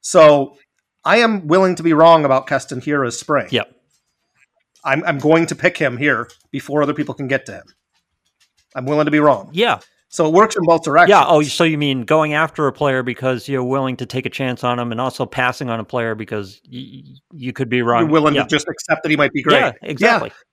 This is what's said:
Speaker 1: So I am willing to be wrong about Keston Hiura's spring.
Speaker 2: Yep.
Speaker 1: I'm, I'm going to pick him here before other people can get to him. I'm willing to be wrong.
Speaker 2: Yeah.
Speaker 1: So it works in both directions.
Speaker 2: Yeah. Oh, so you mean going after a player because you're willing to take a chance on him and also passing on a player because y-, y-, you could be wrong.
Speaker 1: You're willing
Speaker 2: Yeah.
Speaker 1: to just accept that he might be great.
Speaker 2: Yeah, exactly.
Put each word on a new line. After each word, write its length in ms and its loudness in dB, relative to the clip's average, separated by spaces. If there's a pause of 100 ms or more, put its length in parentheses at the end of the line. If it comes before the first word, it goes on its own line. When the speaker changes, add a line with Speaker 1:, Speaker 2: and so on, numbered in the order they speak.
Speaker 1:
So 560 4 (460)
I 140 2
am 300 0
willing 280 2
to 80 -12
be 100 2
wrong 320 6
about 220 0
Keston 340 -4
Hiura's 380 -4
spring. 320 -2
Speaker 2:
Yep. 200 -4 (1120)
Speaker 1:
I'm, 200 -2
I'm 140 -2
going 300 2
to 80 -8
pick 220 -2
him 200 -2
here 320 -2 (220)
before 320 -4
other 100 -2
people 220 -6
can 120 -10
get 200 -4
to 60 -16
him. 100 -18 (1120)
I'm 100 -10
willing 200 0
to 60 -2
be 80 2
wrong. 340 2
Speaker 2:
Yeah. 260 0 (300)
Speaker 1:
So 180 0
it 60 0
works 220 4
in 80 -2
both 200 2
directions. 260 4
Speaker 2:
Yeah. 180 6
Oh, 140 4
so 220 -2
you 140 0
mean 260 -2
going 300 0
after 340 -2
a 60 -2
player 300 -2
because 440 -4
you're 160 -4
willing 340 -4
to 80 -8
take 200 -8
a 40 -4
chance 340 -6
on 160 -2
him 120 -6
and 100 -6
also 240 -4
passing 440 -4
on 100 -6
a 40 -8
player 320 -6
because 460 -12 (100)
y-, 340 -18
y-, 100 -20 (180)
you 200 -10
could 160 -6
be 120 0
wrong. 220 2
Speaker 1:
You're 80 0
willing 240 2
Speaker 2:
Yeah. 80 0
Speaker 1:
to 60 -6
just 180 -2
accept 360 -6
that 60 -4
he 80 2
might 160 0
be 80 -4
great. 180 2
Speaker 2:
Yeah, 120 0 (100)
exactly. 500 -2 (220)